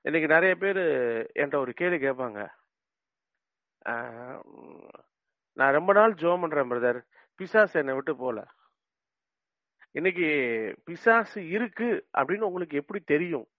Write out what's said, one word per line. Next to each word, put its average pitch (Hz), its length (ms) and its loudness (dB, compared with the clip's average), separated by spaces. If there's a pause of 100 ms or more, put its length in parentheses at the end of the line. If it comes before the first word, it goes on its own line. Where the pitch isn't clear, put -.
இன்னைக்கு 156 340 0
நிறைய 180 200 4
பேரு 190 260 -2 (540)
என்கிட்ட 143 220 -2
ஒரு 127 160 -2
கேள்வி 175 240 -2 (100)
கேட்பாங்க, 123 420 -6 (1400)
"ஆ, 117 160 -6 (1500)
நான் 135 200 4
ரொம்ப 175 200 4
நாள் 214 200 8
ஜெபம் 175 280 0
பண்றேன் 151 300 0
brother, 120 360 0 (280)
பிசாசு 190 440 2
என்னை 135 160 -2
விட்டு 139 220 -4
போல." 127 300 -6 (1400)
இன்னைக்கு 175 360 -2 (580)
பிசாசு 220 640 0
இருக்கு 220 600 -4 (100)
அப்படின்னு 165 220 -2
உங்களுக்கு 180 360 -4
எப்படி 196 240 -6
தெரியும்? 156 480 -2 (100)